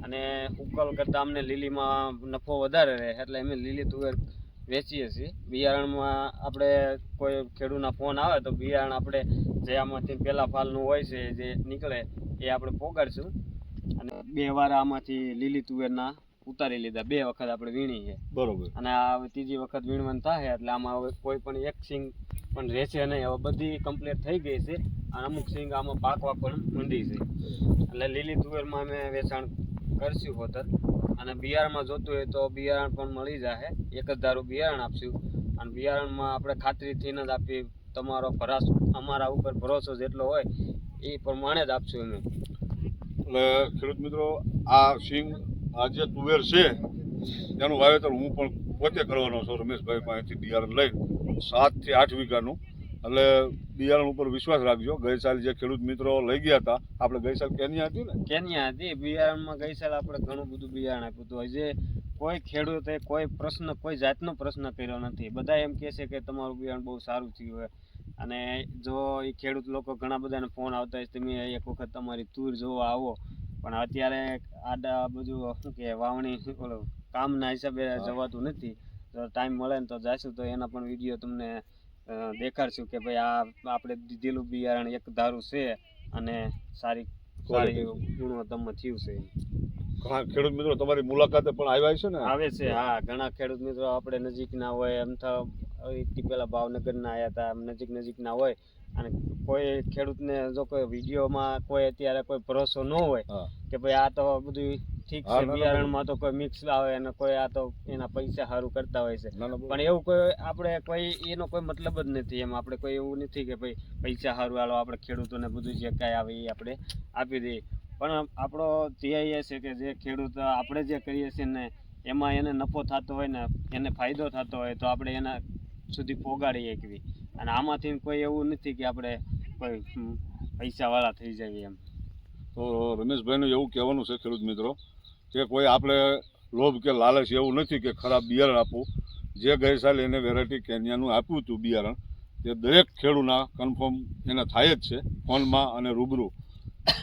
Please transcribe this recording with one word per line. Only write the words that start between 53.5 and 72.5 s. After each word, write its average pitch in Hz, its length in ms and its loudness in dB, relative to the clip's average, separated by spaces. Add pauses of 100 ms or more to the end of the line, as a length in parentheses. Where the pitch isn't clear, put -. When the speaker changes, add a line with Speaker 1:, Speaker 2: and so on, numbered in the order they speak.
Speaker 2:
બિયારણ 143 300 6
ઉપર 139 240 0
વિશ્વાસ 135 320 4
રાખજો. 123 340 4
ગઈ 123 220 2
સાલ 127 220 4
જે 123 140 2
ખેડૂત 131 260 -2
મિત્રો 131 420 2
લઈ 123 180 4
ગયા 147 180 8
હતા, 123 220 4 (200)
આપણે 123 200 2
ગઈ 127 160 2
સાલ 139 140 0
કેન્યા 147 360 0
હતી 185 180 -4
ને? 208 200 -4
Speaker 1:
કેન્યા 156 440 0
હતી. 151 260 -4
બિયારણમાં 156 640 2
ગઈ 151 160 -6
સાલ 151 200 -2
આપણે 147 240 -2
ઘણું 135 320 -4
બધું 131 220 -10
બિયારણ 131 320 -2
આપ્યું 117 220 -10
હતું. 120 180 -8
હજે 143 300 -4 (440)
કોઈ 160 220 -2
ખેડૂતે 151 600 -2
કોઈ 156 260 -2
પ્રશ્ન, 156 480 -6
કોઈ 156 220 -6
જાતનો 139 380 0
પ્રશ્ન 139 360 -6
કર્યો 123 300 -6
નથી. 120 300 -8
બધા 127 260 0
એમ 151 180 2
કહે 143 180 -6
છે 139 140 -8
કે 131 140 -8
તમારું 131 400 -8
બિયારણ 127 240 -6
બહુ 123 160 -10
સારું 120 320 -6
થયું 113 260 -12
હોય. 113 100 -8 (500)
અને 123 460 -6 (180)
જો 135 400 -2
એ 135 100 -4
ખેડૂત 135 360 -4
લોકો 135 280 -6
ઘણા 131 220 -4
બધાને 131 300 -4
ફોન 127 260 -6
આવતા 123 240 -4
હોય, 123 80 -6
"તમે 123 480 -6
એક 120 140 -8
વખત 120 260 -8
તમારી 120 300 -8
તુર 131 320 -6